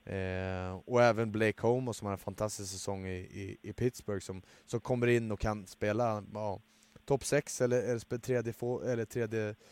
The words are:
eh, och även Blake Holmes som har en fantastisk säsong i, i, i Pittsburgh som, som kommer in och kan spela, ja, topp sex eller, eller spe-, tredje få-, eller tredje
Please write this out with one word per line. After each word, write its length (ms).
eh, 720
och 180
även 300
Blake 300
Holmes 340
som 100
har 60
en 60
fantastisk 540
säsong 340
i, 100
i, 460
i 100
Pittsburgh 480
som, 220
som 140
kommer 260
in 260
och 80
kan 260
spela, 580
ja, 260
topp 200
sex 360
eller, 220
eller 160
spe-, 200
tredje 340
få-, 300
eller 220
tredje 500